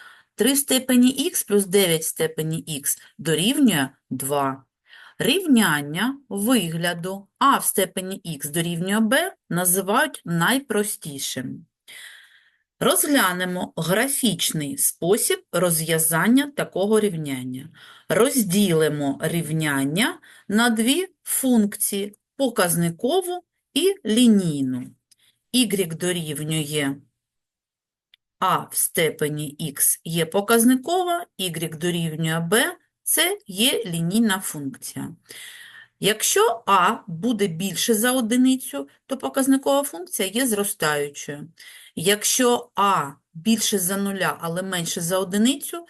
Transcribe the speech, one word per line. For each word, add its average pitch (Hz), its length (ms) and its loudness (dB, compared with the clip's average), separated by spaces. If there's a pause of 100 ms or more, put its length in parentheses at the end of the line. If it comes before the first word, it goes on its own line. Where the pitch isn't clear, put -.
(340)
Три 226 180 2
в 269 60 2
степені 262 720 4
х - 120 -4
плюс 202 240 2
дев'ять 175 360 2
в - 40 -6
степені 160 800 -4
х - 140 -4 (200)
дорівнює 170 680 2 (220)
два. 135 540 -2 (540)
Рівняння 214 1000 2 (100)
вигляду 185 1000 -2 (100)
а 277 200 2
в 285 60 -6
степені 185 760 -4
х 147 80 -8
дорівнює 170 500 -2
б 277 320 2 (160)
називають 190 760 0
найпростішим. 170 1400 -2 (1160)
Розглянемо 196 920 2
графічний 170 1040 -2
спосіб 240 720 0
розв'язання 170 1040 2
такого 202 440 0
рівняння. 139 680 -4 (400)
Розділимо 170 1120 2
рівняння 156 960 -2 (300)
на 226 220 2
дві 254 380 0 (140)
функції: 208 920 0 (200)
показникову 233 1080 -2 (300)
і 370 200 2 (120)
лінійну. 175 840 2 (640)
Y 196 420 0
дорівнює 151 1000 -4 (1400)
а 185 180 2
в 117 160 -6
степені 151 1040 -2
х - 280 0
є 165 220 -2
показникова, 254 1000 2 (120)
y 160 400 -6
дорівнює 165 720 -2
b — 226 120 4 (400)
це 359 440 -2
є 233 400 -2
лінійна 190 540 0
функція. 139 680 -10 (920)
Якщо 226 640 2
а 196 300 4 (100)
буде 202 400 -2
більше 175 480 -2
за 226 180 2
одиницю, 262 760 2 (180)
то 262 100 -6
показникова 269 640 2
функція 285 460 -6
є 233 180 -2
зростаючою. 151 1040 -2 (460)
Якщо 208 800 2
а 185 360 2 (240)
більше 214 440 0
за 180 180 -2
нуля, 196 440 -2
але 170 220 -6
менше 180 380 -4
за 175 180 0
одиницю, 226 720 -2